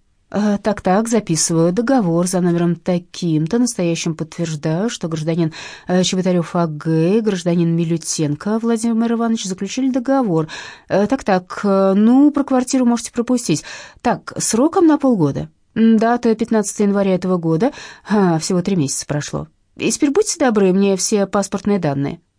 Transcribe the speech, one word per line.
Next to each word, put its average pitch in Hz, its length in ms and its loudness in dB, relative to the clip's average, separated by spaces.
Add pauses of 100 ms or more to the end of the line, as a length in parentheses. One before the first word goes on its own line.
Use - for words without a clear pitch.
(320)
«Э, 202 260 0
так-так, 208 500 0
записываю. 170 640 0
Договор 190 560 2
за 185 120 -2
номером 170 360 2
таким-то. 175 800 -2
Настоящим 175 560 -2
подтверждаю, 160 760 -4
что 202 200 -8
гражданин, 160 440 -2 (360)
э, 180 160 2
Чеботарёв 180 500 0
А 170 140 0
Г 160 500 0
и - 20 2
гражданин 175 540 0
Милютенко 165 880 -2
Владимир 233 520 0
Иванович 226 340 -2
заключили 196 440 -4
договор. 240 560 0 (420)
Э, 202 200 0
так-так, 185 560 -2
э, 196 320 2
ну, 247 340 6
про 285 140 0
квартиру 254 420 0
можете 240 240 0
пропустить. 233 540 -2 (380)
Так, 220 360 -4
сроком 311 480 2
на 302 120 6
полгода. 160 500 0 (260)
М, 226 220 6
дата 233 400 2
пятнадцатое 220 500 0
января 196 300 2
этого 185 200 0
года. 165 360 0 (360)
А, 185 300 2
всего 175 240 -2
три 196 140 -2
месяца 139 300 -2
прошло. 147 420 -6 (280)
И 165 140 -2
теперь 285 200 0
будьте 392 280 0
добры, 208 340 4
мне 196 240 2
все 196 300 0
паспортные 202 540 -2
данные». 143 400 -4 (180)